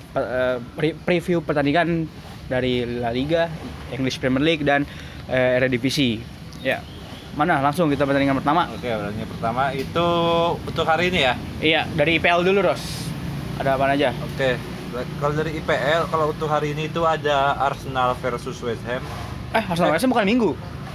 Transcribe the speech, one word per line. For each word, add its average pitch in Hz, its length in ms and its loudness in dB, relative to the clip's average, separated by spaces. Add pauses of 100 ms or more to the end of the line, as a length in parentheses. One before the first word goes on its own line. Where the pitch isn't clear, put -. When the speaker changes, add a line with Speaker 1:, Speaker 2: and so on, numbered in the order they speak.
(140)
Speaker 1:
pe-, 127 160 -2
eh, 127 280 0 (200)
pre-, 151 240 0
preview 175 400 2
pertandingan 160 640 2 (400)
dari 127 400 0
La 120 240 -4
Liga, 151 400 0 (400)
English 127 320 -2
Premier 131 240 2
League, 160 160 2
dan, 143 240 4 (400)
eh, 127 320 2
Eredivisie. 127 640 2 (400)
Ya. 127 240 -2 (480)
Mana? 156 320 2
Langsung 147 240 2
kita 143 160 2
pertandingan 139 320 2
pertama. 147 400 2
Speaker 2:
Oke, 107 80 -8
pertandingan 107 480 -4
pertama 117 300 -2 (100)
itu 165 340 0 (540)
untuk - 240 -2
hari 160 240 2
ini 175 160 2
ya? 123 80 4 (240)
Speaker 1:
Iya, 156 240 4 (160)
dari 160 200 4
I 151 40 -2
P 175 80 4
L 175 160 4
dulu, 185 240 4
Ros. - 400 -4 (480)
Ada 135 160 2
apaan 139 240 4
aja? 135 240 4
Speaker 2:
Oke. 127 400 -2 (560)
Kalau 147 160 0
dari 156 240 -2
I 156 80 -6
P 160 80 0
L, 147 400 2
kalau 156 160 2
untuk 151 240 -2
hari 147 240 0
ini 156 80 -2
itu 151 160 -4
ada 143 560 2
Arsenal 131 640 0
versus 120 400 -6
West 117 240 -4
Ham. 123 160 -4 (560)
Speaker 1:
Eh, 220 80 2
Arsenal 170 240 2
Speaker 2:
Eh. 151 80 4
Speaker 1:
versus 254 140 2
bukan 220 180 2
Minggu. 220 220 4 (440)